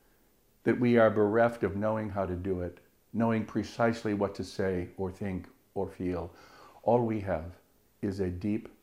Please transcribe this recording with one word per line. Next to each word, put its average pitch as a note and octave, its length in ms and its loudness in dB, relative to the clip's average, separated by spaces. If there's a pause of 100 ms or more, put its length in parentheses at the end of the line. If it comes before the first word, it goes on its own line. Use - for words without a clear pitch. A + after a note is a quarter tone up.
(640)
that A#2 160 2
we A#2+ 180 6
are A2 120 8
bereft A2+ 520 4
of F#2+ 140 -2
knowing A2 340 -2
how G2 160 -2
to F2+ 80 -4
do F2+ 280 -4
it, F2 160 -8 (340)
knowing A2 340 0
precisely A2+ 640 -2
what G2+ 220 0
to F#2 100 -8
say F#2 440 -2 (100)
or F#2+ 120 -4
think F#2 360 -6 (280)
or F#2+ 140 -4
feel. F2+ 420 -6 (520)
All A#2+ 180 4
we A2 200 -2
have F2 320 -4 (500)
is G2 180 -2
a F#2 80 0
deep, G#2 400 -4 (140)